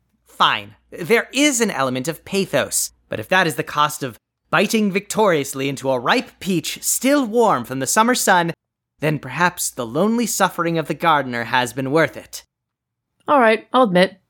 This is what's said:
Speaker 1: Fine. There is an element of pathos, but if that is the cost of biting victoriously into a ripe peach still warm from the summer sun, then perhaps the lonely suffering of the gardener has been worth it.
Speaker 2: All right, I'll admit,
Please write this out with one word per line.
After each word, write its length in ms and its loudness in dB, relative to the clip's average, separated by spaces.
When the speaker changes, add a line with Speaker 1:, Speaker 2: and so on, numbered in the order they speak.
Speaker 1:
Fine. 520 -2
There 420 -2
is 280 2
an 120 0
element 340 -2
of 180 -8
pathos, 680 -2
but 100 -6
if 100 -10
that 200 2
is 80 -6
the 80 -4
cost 400 -2
of 120 -8
biting 420 2
victoriously 760 -2
into 220 -4
a 80 0
ripe 400 -2
peach 420 -4
still 460 0
warm 380 2
from 160 -6
the 80 -4
summer 260 2
sun, 380 2
then 180 0
perhaps 520 -4
the 160 -6
lonely 400 0
suffering 520 0
of 80 -2
the 80 -4
gardener 500 0
has 280 0
been 180 -6
worth 260 2
it. 280 -18
Speaker 2:
All 140 4
right, 320 2
I'll 120 4
admit, 460 2